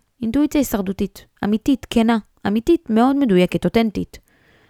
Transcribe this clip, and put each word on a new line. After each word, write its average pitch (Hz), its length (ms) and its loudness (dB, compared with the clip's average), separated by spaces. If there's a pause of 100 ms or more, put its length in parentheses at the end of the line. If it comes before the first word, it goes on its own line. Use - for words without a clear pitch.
(220)
אינטואיציה 285 380 0
הישרדותית, 196 680 -6 (180)
אמיתית, 220 460 0
כנה, 226 280 2 (280)
אמיתית, 226 440 0
מאוד 247 260 2
מדויקת, 185 480 2
אותנטית. 196 540 -2 (500)